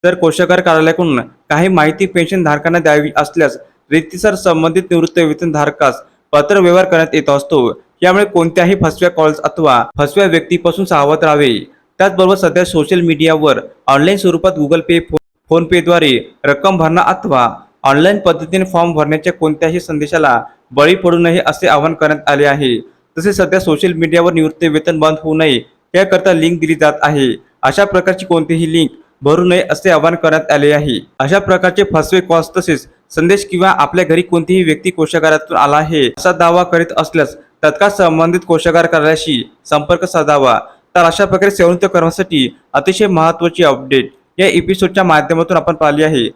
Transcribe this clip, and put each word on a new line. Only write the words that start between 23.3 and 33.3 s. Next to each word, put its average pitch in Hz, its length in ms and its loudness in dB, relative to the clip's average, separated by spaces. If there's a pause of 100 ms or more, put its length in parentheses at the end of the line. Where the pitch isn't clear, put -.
सध्या 190 220 0
सोशल 180 340 0
मीडियावर 165 400 0
निवृत्त 156 300 -2
वेतन 156 360 -2
बंद 156 240 0
होऊ 156 140 -2
नये 135 240 0 (320)
याकरता 185 400 2
लिंक 165 260 0
दिली 160 160 -2
जात 151 260 0
आहे, 143 280 0 (340)
अशा 202 220 2
प्रकारची 185 400 -2
कोणतीही 165 480 0
लिंक 165 240 0 (240)
भरू 156 220 2
नये 180 280 2
असे 190 180 0
आवाहन 165 260 2
करण्यात 160 360 0
आले 143 200 2
आहे. 147 280 -2 (200)
अशा 156 200 0
प्रकारचे 185 440 0 (100)
फसवे 160 260 2
कॉल्स 170 380 -2
तसेच 170 280 -4 (240)
संदेश 190 400 0